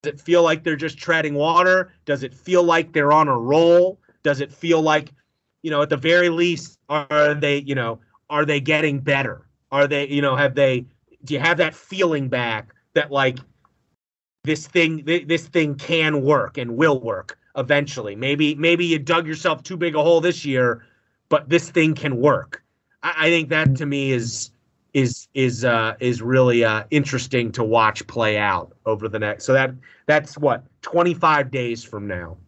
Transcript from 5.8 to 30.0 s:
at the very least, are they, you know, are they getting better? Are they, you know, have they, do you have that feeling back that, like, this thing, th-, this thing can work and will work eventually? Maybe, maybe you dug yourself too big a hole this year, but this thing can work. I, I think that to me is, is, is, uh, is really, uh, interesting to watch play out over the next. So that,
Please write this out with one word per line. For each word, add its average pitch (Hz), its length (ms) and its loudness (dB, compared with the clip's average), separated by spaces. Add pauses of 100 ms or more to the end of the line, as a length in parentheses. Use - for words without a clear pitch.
at 147 80 0
the 147 80 0
very 175 320 4
least, 170 480 -2 (120)
are 147 440 2
they, 147 260 0
you 139 140 -6
know, 113 260 -4 (300)
are 151 160 0
they 143 140 0
getting 151 400 0
better? 135 480 -4 (240)
Are 143 160 2
they, 143 200 -2
you 143 140 0
know, 135 140 2
have 139 180 0
they, 131 320 2 (380)
do 139 100 -6
you 135 60 -4
have 165 180 0
that 160 160 0
feeling 160 560 -2
back 117 420 -4 (220)
that, 147 180 0
like, 131 280 0 (1040)
this 151 240 -4
thing, 160 380 -2
th-, 156 220 -2
this 165 200 -2
thing 151 260 -2
can 156 480 -2
work 131 380 0
and 117 180 -8
will 147 220 2
work 107 400 -10 (180)
eventually? 135 580 -4
Maybe, 143 380 -2
maybe 170 320 0
you 160 140 0
dug 165 260 -2
yourself 156 380 -4
too 185 120 -14
big 165 200 -4
a 151 80 0
hole 165 180 4
this 170 240 -4
year, 123 400 -2 (440)
but 143 200 0
this 170 220 0
thing 160 240 2
can 135 220 -6
work. 127 460 0 (380)
I, 165 160 -6
I 160 140 0
think 160 180 0
that 156 280 2
to 151 100 -6
me 139 240 -2
is, 117 400 -6 (420)
is, 131 400 -2
is, 127 320 -2
uh, 113 340 0
is 123 220 -2
really, 123 420 4
uh, 107 280 0
interesting 131 640 -2
to 123 100 -4
watch 110 420 2
play 107 320 -2
out 95 340 -2 (140)
over 110 240 -4
the 107 80 -6
next. 104 280 -6
So 131 80 2
that, 131 180 2 (340)